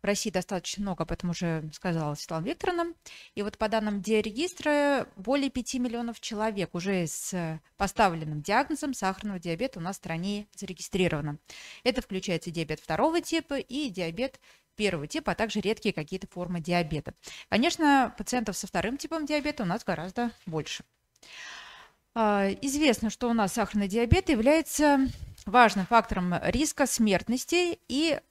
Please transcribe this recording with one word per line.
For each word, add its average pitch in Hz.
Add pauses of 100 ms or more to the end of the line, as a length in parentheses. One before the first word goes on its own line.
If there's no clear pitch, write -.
в -
России 202
достаточно 185
много, 180
об -
этом 175
уже 160
сказала 160
Светлана 160
Викторовна. 339 (420)
И 196
вот 208
по 220
данным 208
Диарегистра, 269
более 262
пяти 254
миллионов 233
человек 208
уже 180
с 160 (160)
поставленным 160
диагнозом 277
сахарного 190
диабета 180
у 165
нас 190
в -
стране 190
зарегистрировано. 160 (440)
Это 247
включается 185
диабет 156
второго 302
типа 311
и 269
диабет 180 (380)
первого 175
типа, 294
а -
также 214
редкие 208
какие-то 180
формы 175
диабета. 160 (340)
Конечно, 285
пациентов 220
со -
вторым 202
типом 320
диабета 294
у 185
нас 160
гораздо 190 (140)
больше. 160 (1300)
А, 208 (100)
известно, 269
что 240
у -
нас 214
сахарный 202
диабет 233
является 285 (380)
важным 208
фактором 180
риска 285
смертности 254 (100)
и 294 (100)